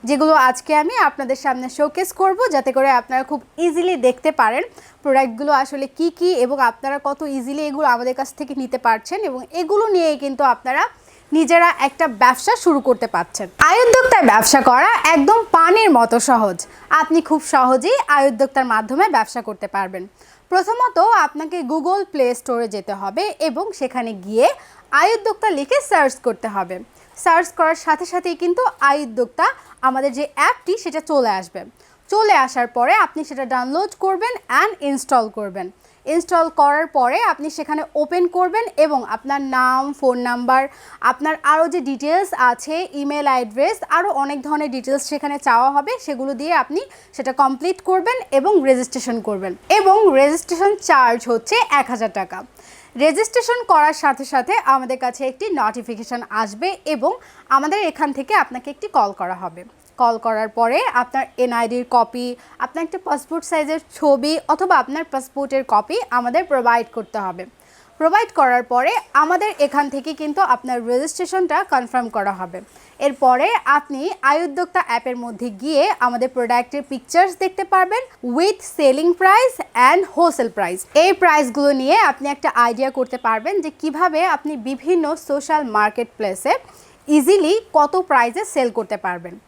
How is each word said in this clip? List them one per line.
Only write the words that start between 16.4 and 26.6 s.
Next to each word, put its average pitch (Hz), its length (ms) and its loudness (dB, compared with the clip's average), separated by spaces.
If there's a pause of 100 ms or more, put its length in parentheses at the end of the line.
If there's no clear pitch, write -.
আপনি 320 180 2 (100)
খুব 311 120 2 (120)
সহজেই 262 440 4 (180)
আয় 277 160 4
উদ্যোক্তার 269 420 -2
মাধ্যমে 220 320 0 (100)
ব্যবসা 226 320 -2
করতে 202 280 -10
পারবেন। 190 300 -6 (460)
প্রথমত 453 460 0 (280)
আপনাকে 311 320 -8 (140)
Google 349 400 -2
Play 254 280 0
স্টোরে 233 360 -4
যেতে 196 260 -8
হবে 208 220 -6 (260)
এবং 302 160 -6 (140)
সেখানে 247 320 -6 (140)
গিয়ে 220 220 2 (520)
আয় 381 180 2
উদ্যোক্তা 427 300 -4 (100)
লিখে 285 200 -2 (120)
সার্চ 294 260 0 (100)
করতে 226 300 -6
হবে। 180 200 -6 (480)